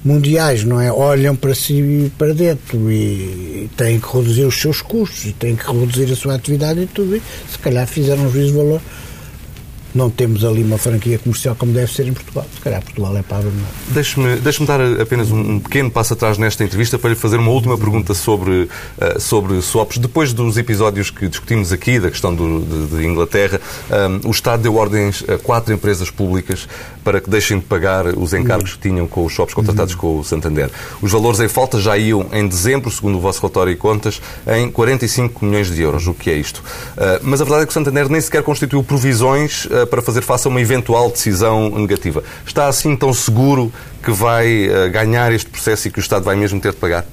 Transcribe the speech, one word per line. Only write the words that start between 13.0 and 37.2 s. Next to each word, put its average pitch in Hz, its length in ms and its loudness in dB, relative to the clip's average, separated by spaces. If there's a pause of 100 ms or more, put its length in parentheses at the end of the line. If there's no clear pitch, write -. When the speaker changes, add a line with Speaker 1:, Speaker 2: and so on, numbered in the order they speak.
Speaker 1:
é 98 60 -2
para 98 140 -4
abandonar. 101 340 -4 (160)
Speaker 2:
Deixe-me, 131 480 0
deixe-me 147 320 0
dar 143 120 2 (220)
apenas 113 300 0
um, 107 220 2
um 101 60 2
pequeno 135 300 0
passo 113 240 0
atrás 110 240 0
nesta 110 260 0
entrevista 107 360 0
para 117 100 0
lhe 113 60 4
fazer 113 220 0
uma 117 120 4
última 123 260 2
pergunta 104 380 0
sobre, 92 560 2 (320)
eh, 87 160 2
sobre 98 460 0
swaps. - 340 0
Depois 127 340 0
dos 117 260 0
episódios 104 520 0
que - 180 -6
discutimos 98 460 -2
aqui, 120 260 2
da 90 120 2
questão 87 240 -2
do, 82 260 0
de, 80 380 -4
de 80 80 0
Inglaterra, 95 520 2 (320)
ehm, 98 360 2
o - 20 -2
Estado 117 320 0
deu 110 140 2
ordens 104 520 0
a 90 120 0
quatro 117 340 0
empresas 92 380 0
públicas 92 560 -2 (360)
para 98 160 2
que - 80 -8
deixem 101 300 2
de 87 80 -4
pagar 95 400 0 (100)
os 90 160 -2
encargos 95 440 0
que - 140 -4
tinham 87 180 0
com 87 180 -2
os 78 80 -4
swaps - 220 -2
contratados 101 400 0
Speaker 1:
Uhum. 87 40 -8
Speaker 2:
com 80 200 0
o 76 40 -6
Santander. 76 460 -2 (320)
Os 101 100 0
valores 110 280 2
em 113 80 2
falta 127 340 0
já 104 160 2
iam, 107 340 2
em 104 160 0
dezembro, 110 440 0
segundo 101 260 -2
o - 20 0
vosso 92 220 -2
relatório 92 320 2
e - 20 0
contas, 104 460 0 (340)
em 120 140 0
quarenta 123 340 2
e 110 60 0
cinco 117 340 -2
milhões 101 300 2
de 80 80 0
euros. 78 240 0
O 87 80 0
que - 160 -4
é 78 80 2
isto? - 260 -6 (320)
Eh, 95 280 2